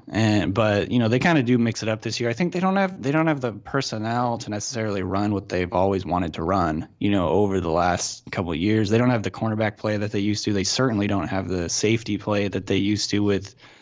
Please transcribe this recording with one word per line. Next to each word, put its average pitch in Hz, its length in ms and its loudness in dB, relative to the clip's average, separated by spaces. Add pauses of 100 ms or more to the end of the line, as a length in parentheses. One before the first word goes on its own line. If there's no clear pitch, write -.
and, 104 440 2
but, 104 380 2
you 123 80 2
know, 117 80 4
they 120 140 2
kinda 165 240 4
do 123 140 4
mix 117 260 0
it 107 40 -2
up 110 140 -2
this 113 160 -4
year. 117 100 -2
I 117 40 0
think 175 200 -2
they 185 60 -4
don't 190 160 2
have, 190 260 -2
they 131 120 -2
don't 160 160 2
have 143 120 0
the 120 120 -2
personnel 117 880 -2
to 113 120 -10
necessarily 104 540 -4
run 98 280 0
what 98 160 -2
they've 90 240 -2
always 95 320 2
wanted 87 300 -2
to 82 80 -6
run, 82 460 0 (100)
you 101 140 0
know, 92 160 2
over 98 320 2
the 82 100 0
last 87 640 0
couple 87 180 -2
of 78 80 -2
years. 104 320 2
They 110 80 4
don't 123 120 4
have 117 120 2
the 113 80 -4
cornerback 107 460 -2
play 107 220 -2
that 101 120 -4
they 107 80 -2
used 101 280 0
to. 110 60 2
They 98 120 0
certainly 113 420 0
don't 98 220 -2
have 98 180 -4
the 90 220 -2
safety 107 500 0
play 101 300 -2
that 95 180 -6
they 98 120 0
used 101 320 0
to 104 100 0
with, 101 340 0 (280)